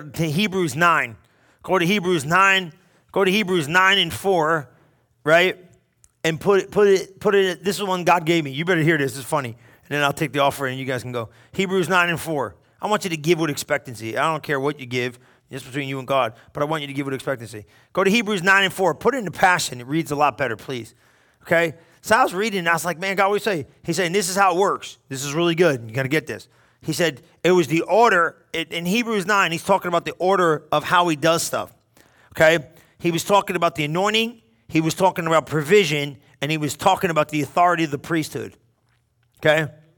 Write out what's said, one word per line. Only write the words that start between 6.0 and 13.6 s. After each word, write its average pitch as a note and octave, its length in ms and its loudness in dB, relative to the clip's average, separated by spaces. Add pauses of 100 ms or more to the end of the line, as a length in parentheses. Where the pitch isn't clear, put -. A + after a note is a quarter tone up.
And D#3+ 160 -2
put F#3+ 220 2
it, - 80 -16
put G3+ 180 4
it, - 320 0
put G3+ 140 0
it, F3+ 280 0
this F3+ 140 -2
is G3 60 -6
one F#3 220 -2
God E3+ 200 2
gave E3 180 0
me. C#3 100 -8
You D3 120 -6
better E3+ 160 0
hear D#3+ 160 2
this. C3+ 160 -2
This C3 60 -12
is B2 80 -14
funny. C#3 240 -4
And - 400 -20
then D3 120 -2
I'll C#3+ 120 0
take C#3+ 180 -6
the C#3+ 60 -2
offering C#3 340 0
and C3 80 -10
you C3 60 -10
guys B2+ 160 -6
can B2 100 -12
go. A#2 160 -8 (240)
Hebrews F#3 380 -2
nine F3+ 180 4
and E3 100 -2
four. C#3 380 -6 (240)
I F#3 60 -6
want G#3 180 0
you F#3 60 -6
to D#3+ 80 -4
give D#3+ 200 2
with D#3+ 120 0
expectancy. A#2 680 -6